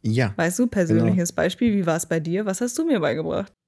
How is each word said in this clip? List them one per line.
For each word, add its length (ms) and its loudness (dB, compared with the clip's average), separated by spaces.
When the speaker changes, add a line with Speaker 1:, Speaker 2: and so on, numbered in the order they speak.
Speaker 1:
Ja, 340 0
Speaker 2:
Weißt 220 -2
du, 80 2
Speaker 1:
genau. 40 -2
Speaker 2:
persönliches 640 2
Beispiel, 420 0
wie 120 0
war's 220 -2
bei 120 0
dir? 260 -4
Was 140 -4
hast 180 -4
du 60 0
mir 160 2
beigebracht? 520 -2